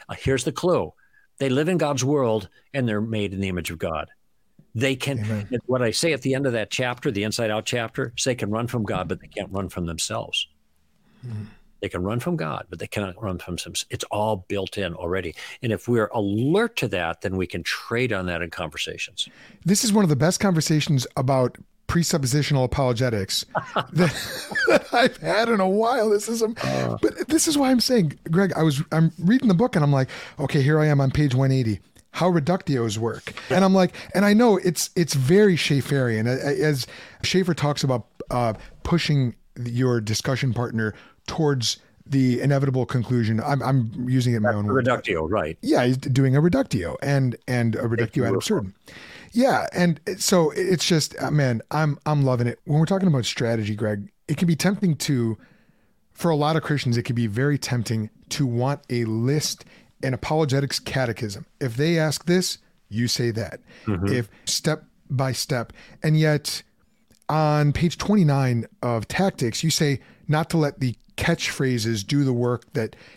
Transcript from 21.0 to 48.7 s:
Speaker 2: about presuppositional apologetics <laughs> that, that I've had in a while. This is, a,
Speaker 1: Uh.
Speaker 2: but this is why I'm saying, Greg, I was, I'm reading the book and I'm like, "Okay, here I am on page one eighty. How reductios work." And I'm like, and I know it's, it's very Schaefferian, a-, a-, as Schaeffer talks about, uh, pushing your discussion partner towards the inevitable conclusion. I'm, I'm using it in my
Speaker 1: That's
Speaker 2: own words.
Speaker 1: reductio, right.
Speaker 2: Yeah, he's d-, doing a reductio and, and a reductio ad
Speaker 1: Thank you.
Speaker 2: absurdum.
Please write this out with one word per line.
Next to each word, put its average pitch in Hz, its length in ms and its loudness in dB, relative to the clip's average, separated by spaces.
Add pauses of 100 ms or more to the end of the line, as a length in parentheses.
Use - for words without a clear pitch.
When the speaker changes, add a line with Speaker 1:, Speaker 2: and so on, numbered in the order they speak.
Speaker 2:
about 131 420 0 (300)
presuppositional 143 800 0
apologetics 120 840 -2
<laughs> - 260 -6 (180)
that, 165 200 2 (540)
that - 240 2
I've 247 260 2
had 196 300 0
in 226 140 2
a 185 80 2
while. 220 400 2
This 208 180 2
is, 233 140 -2
a, 214 60 2 (160)
Speaker 1:
Uh. - 380 -2
Speaker 2:
but - 280 -2
this 320 180 2
is 294 100 0
why 262 140 4
I'm 254 80 4
saying, 214 400 2 (100)
Greg, 180 280 2
I 160 60 2
was, 151 180 2 (100)
I'm 165 280 4
reading 240 280 4
the 190 60 6
book 233 220 2
and 151 100 4
I'm 143 80 4
like, 131 160 2 (300)
"Okay, 143 220 0
here 151 180 4
I 151 80 4
am 143 120 4
on 135 120 2
page 147 240 2
one 135 160 4
eighty. 117 280 0 (320)
How 180 200 2
reductios 135 680 0
work." 110 360 -4 (180)
And 185 120 4
I'm 190 120 6
like, 180 180 4 (220)
and 202 100 4
I 208 80 6
know 214 240 6
it's, - 380 -2
it's 170 180 2
very 175 440 6
Schaefferian, 127 720 0
a-, 131 200 -2
a-, 143 200 0
as 139 200 0 (360)
Schaeffer 180 300 2
talks 147 300 0
about, 127 240 0 (240)
uh, 120 220 0 (300)
pushing 143 520 0 (280)
your 120 380 0
discussion 117 520 -2
partner 113 420 -2 (320)
towards 139 500 0 (280)
the 131 340 2
inevitable 135 460 2
conclusion. 117 560 0
I'm, 143 220 -2
I'm 123 460 0
using 123 240 2
it 117 40 0
in 107 60 0
my 120 60 2
Speaker 1:
That's 107 100 0
Speaker 2:
own 104 80 -2
words. 127 200 2
Speaker 1:
reductio, 104 400 0
right. 85 340 -2
Speaker 2:
Yeah, 220 240 2
he's 127 120 2
d-, 143 120 -8
doing 135 260 4
a 143 60 6
reductio 165 600 0
and, 135 340 0 (120)
and 120 280 0
a 120 120 -2
reductio 117 360 -2
ad - 40 2
Speaker 1:
Thank - 60 0
you. - 40 0
Speaker 2:
absurdum. 131 380 -2 (600)